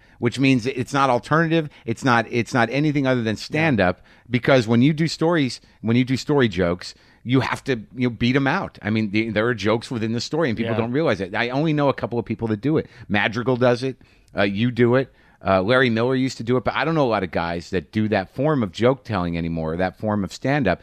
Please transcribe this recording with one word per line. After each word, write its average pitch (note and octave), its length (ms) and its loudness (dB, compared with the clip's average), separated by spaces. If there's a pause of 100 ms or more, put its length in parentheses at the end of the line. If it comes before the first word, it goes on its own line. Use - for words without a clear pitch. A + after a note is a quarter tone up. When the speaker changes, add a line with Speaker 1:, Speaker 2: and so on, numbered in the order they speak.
(180)
Speaker 1:
which A#2+ 220 -2
means C3 260 2
it's B2+ 260 -6
not C#3 160 2
alternative. D#3 600 0 (160)
It's A2+ 200 -6
not, A#2 260 2
it's A#2+ 220 -4
not A#2 180 2
anything C#3+ 360 0
other B2+ 160 0
than A2 140 -2
stand-up, B2+ 640 0
Speaker 2:
Yeah. - 40 -20 (280)
Speaker 1:
because B2 360 2
when A#2 160 4
you D3 100 6
do D#3 140 0
stories, D#3+ 540 -2 (220)
when A2+ 140 2
you B2+ 80 4
do B2 120 -2
story C3+ 320 2
jokes, F2+ 460 -2 (280)
you B2+ 180 2
have - 240 -2
to, C3 120 -2 (180)
you B2 140 -2
know, - 20 -4
beat A#2+ 240 0
'em C#3 140 2
out. F3 340 -4
I G#2 80 -2
mean, A2 220 -2
the, A2 180 0
there G#2+ 160 0
are B2 80 0
jokes G#2+ 340 -2
within A2 260 -4
the A#2+ 60 -4
story, D#3 280 -2
and G#2+ 100 -2
people A2+ 140 -2
Speaker 2:
Yeah. A2 60 -2
Speaker 1:
don't A2+ 120 -2
realize C3 300 0
it. F#2 160 -8
I A#2 140 -2
only D3+ 220 0
know C#3+ 180 2
a B2 40 2
couple A#2 240 -6
of A2 60 -2
people A2+ 240 -4
that G#2+ 120 -2
do D3+ 180 0
it. - 100 -4 (200)
Madrigal A2 480 0
does B2 280 2
it. C3 140 -8 (380)
Uh, F#2 60 2
you G#2 300 0
do A#2+ 240 4
it. C3+ 160 -2 (320)
Uh, F#2+ 160 4
Larry B2+ 300 4
Miller A#2 240 0
used C3 220 -2
to A#2+ 80 -10
do B2 120 0
it, B2 60 0
but A#2+ 120 -2
I A#2+ 100 0
don't D#3+ 100 -2
know D3+ 100 2
a A#2+ 60 2
lot G2+ 140 0
of E2+ 80 -6
guys E2+ 380 -4
that F2+ 200 -4
do A2 180 0
that G2+ 240 -2
form C#3+ 300 0
of G2 80 -2
joke B2 320 0
telling F2 340 -2
anymore, E2 400 -4
that F#2 220 -4
form G#2 240 -2
of F2+ 100 -6
stand-up. B2+ 500 -2